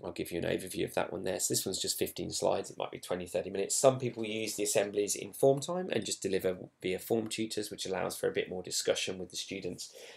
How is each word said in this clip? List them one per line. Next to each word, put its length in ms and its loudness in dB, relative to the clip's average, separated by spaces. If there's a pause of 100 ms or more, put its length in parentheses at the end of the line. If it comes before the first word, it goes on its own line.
I'll 100 -6
give 180 -4
you 80 -2
an 60 -2
overview 380 0
of 120 -2
that 180 0
one 120 -4
there. 140 0
So 140 0
this 100 2
one's 180 -2
just 180 -2
fifteen 320 -2
slides, 400 0
it 80 -16
might 100 -2
be 80 -10
twenty, 300 -4
thirty 240 -2
minutes. 260 0
Some 220 8
people 260 -2
use 300 -2
the 80 0
assemblies 520 2
in 180 -6
form 260 6
time 320 -2
and 140 2
just 180 -4
deliver 340 2 (240)
via 160 0
form 300 2
tutors, 420 -4
which 160 -6
allows 320 -2
for 120 0
a 40 -2
bit 160 0
more 140 -4
discussion 560 0
with 100 -8
the 80 -10
students, 560 -6 (240)